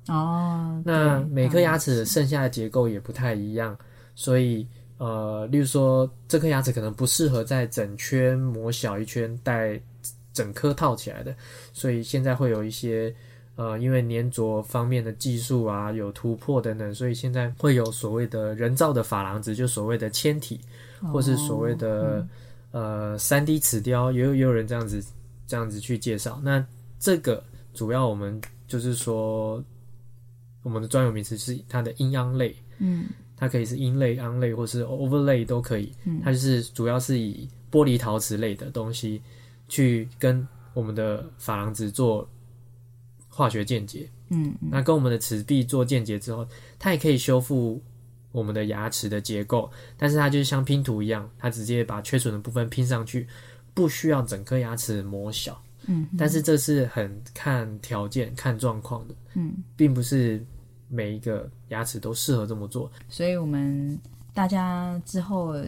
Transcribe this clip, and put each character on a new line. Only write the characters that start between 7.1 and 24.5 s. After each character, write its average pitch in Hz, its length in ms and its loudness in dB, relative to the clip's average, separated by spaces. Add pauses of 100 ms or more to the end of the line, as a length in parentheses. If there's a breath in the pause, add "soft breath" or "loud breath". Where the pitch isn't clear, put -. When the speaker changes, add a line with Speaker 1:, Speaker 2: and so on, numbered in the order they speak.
Speaker 2:
合 120 140 2
在 127 240 0
整 104 300 -4
圈 131 400 2
磨 117 320 -2
小 110 300 -2
一 110 60 -2
圈 113 380 -4
戴 113 380 0 (520)
整 104 180 -2
颗 143 220 0
套 139 200 2
起 - 160 -6
来 113 140 -10
的， 131 100 -8 (380 loud breath)
所 - 180 -2
以 117 140 0
现 131 180 0
在 131 140 2
会 127 140 2
有 110 120 0
一 107 80 -4
些， 113 440 -2 (420 loud breath)
呃， 113 240 -4
因 127 100 2
为 131 120 6
粘 117 280 0
着 110 340 0
方 120 220 0
面 123 160 2
的 113 120 -4
技 120 260 -2
术 120 240 2
啊， 104 300 -2
有 104 180 -2
突 117 240 -2
破 127 260 0
等 113 160 -2
等， 104 160 -4
所 123 140 -4
以 120 60 0
现 123 180 -2
在 123 260 0
会 143 180 6
有 117 160 4
所 107 200 -4
谓 117 160 0
的 110 280 -2
人 117 200 2
造 156 160 4
的 123 100 2
珐 104 220 -2
琅 101 180 -4
质， 110 140 -4
就 127 100 0
所 110 200 -2
谓 117 120 0
的 107 140 -4
嵌 151 260 0
体， 120 220 -8 (400 loud breath)
Speaker 1:
哦， 170 140 -6
Speaker 2:
或 139 80 2
是 135 160 4
所 113 220 -2
谓 117 160 2
的， 107 440 0
Speaker 1:
嗯。 - 100 -6 (440 loud breath)
Speaker 2:
呃， 107 460 -4
三 143 260 4
D 156 140 4
齿 117 200 2
雕， 123 320 2
也 123 120 2
有， 139 100 4
也 135 80 4
有 131 100 6